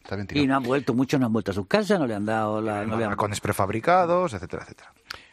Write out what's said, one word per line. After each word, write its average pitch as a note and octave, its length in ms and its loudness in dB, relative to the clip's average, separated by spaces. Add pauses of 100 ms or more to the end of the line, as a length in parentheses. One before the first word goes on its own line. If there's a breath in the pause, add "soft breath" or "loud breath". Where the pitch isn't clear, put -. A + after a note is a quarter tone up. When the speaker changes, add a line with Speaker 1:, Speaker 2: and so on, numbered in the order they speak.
Speaker 1:
está - 140 -8
bien G2+ 120 -6
tirado. C#3+ 160 0
Speaker 2:
Y C3+ 40 2
no C#3 100 4
han C3+ 60 -2
vuelto, B2+ 300 0
muchos C3 260 2
no B2 80 2
han G#2+ 40 -2
vuelto G#2+ 200 0
a - 20 -4
sus G2 140 -4
casas, G3+ 320 2
no C#3 80 0
le A2 80 -2
han G2+ 100 -2
dado G#2+ 360 0
la, A2 120 -2
Speaker 3:
Tienen G#2 160 -4
Speaker 2:
no A2 80 -2
le A2+ 80 0
han G#2 60 -2
Speaker 3:
barracones G2+ 280 -2
prefabricados, E3 920 2
etcétera, G2+ 300 -8
etcétera. - 300 -20 (400 loud breath)